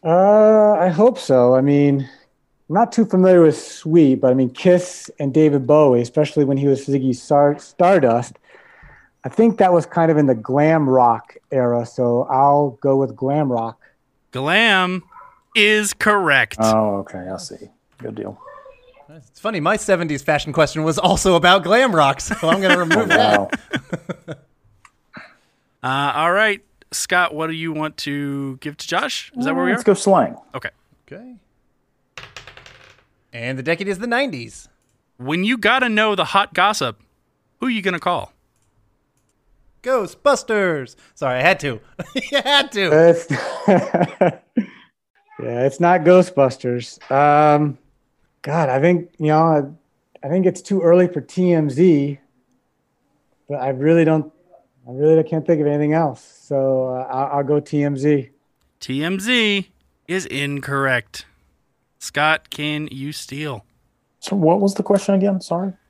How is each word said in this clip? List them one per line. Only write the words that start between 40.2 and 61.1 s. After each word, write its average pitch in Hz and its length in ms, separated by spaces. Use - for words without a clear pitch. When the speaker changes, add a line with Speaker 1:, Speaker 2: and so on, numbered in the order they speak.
Speaker 4:
Sorry, 127 240
I 131 40
had 185 180
to. 127 180
<laughs> - 180
You 277 140
had 277 300
to. 170 380
Speaker 1:
It's - 200
<laughs> - 360
yeah, 120 260
it's - 140
not 175 220
Ghostbusters. 135 960
Um, 147 680
God, 151 260
I 131 140
think, 175 360
you 156 100
know, 156 120
I, - 60
I - 20
think 185 160
it's 185 160
too 190 200
early 175 260
for 175 140
T 180 320
M 156 160
Z, 143 500
but 143 140
I 131 80
really 156 340
don't, 156 300
I 120 40
really 156 320
can't 156 220
think 160 160
of 147 60
anything 147 260
else. 156 280
So, 135 540
uh, 127 180
I'll, 139 260
I'll 139 40
go 147 160
T 147 240
M 143 120
Z. 139 340
Speaker 2:
T 135 240
M 185 160
Z 208 500
is 180 180
incorrect. 139 1000